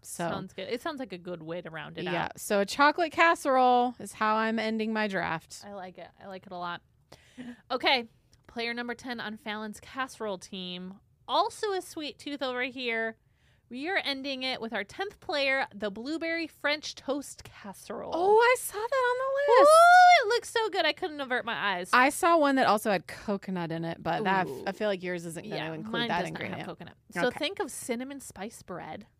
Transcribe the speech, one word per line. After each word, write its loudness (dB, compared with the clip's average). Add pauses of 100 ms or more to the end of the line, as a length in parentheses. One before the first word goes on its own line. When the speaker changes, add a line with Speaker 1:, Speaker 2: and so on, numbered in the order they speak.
Speaker 1:
So -6
Speaker 2:
sounds -6
good. -10
It -6
sounds -8
like -10
a -10
good -12
way -8
to -12
round -12
it -6
Speaker 1:
Yeah, -2
Speaker 2:
out. -10
Speaker 1:
so 0
a 2
chocolate 2
casserole 4
is -14
how 0
I'm 0
ending -2
my 0
draft. -6
Speaker 2:
I -16
like -14
it. -18 (140)
I -18
like -16
it -16
a -12
lot. -8 (920)
Okay, 2 (420)
player -6
number -6
ten -10
on -8
Fallon's -10
casserole -8
team. -12 (320)
Also 0
a -2
sweet -10
tooth -8
over -4
here. -4 (540)
We -8
are 0
ending -6
it -4
with -8
our -4
tenth -10
player, 0
the -6
blueberry -6
French -4
toast -6
casserole. -12
Speaker 1:
Oh, 6
I 6
saw -8
that -6
on 0
the 2
list. 10
Speaker 2:
Ooh, 10
it -2
looks 0
so 0
good. 0
I 0
couldn't -8
avert -2
my -2
eyes. -6
Speaker 1:
I 6
saw 4
one 4
that 4
also 4
had 0
coconut -6
in -4
it, -8
but -2
that 2
f-, -8
Speaker 2:
Ooh. -10
Speaker 1:
I -4
feel -2
like -2
yours -6
isn't -10
gonna -10
Speaker 2:
Yeah, -6
Speaker 1:
include -10
Speaker 2:
mine -2
Speaker 1:
that -2
Speaker 2:
does -6
not -10
have -8
Speaker 1:
ingredient. -10
Speaker 2:
coconut. -14 (180)
So -2
Speaker 1:
Okay. -4
Speaker 2:
think -6
of -6
cinnamon -8
spice -14
bread. -14 (140)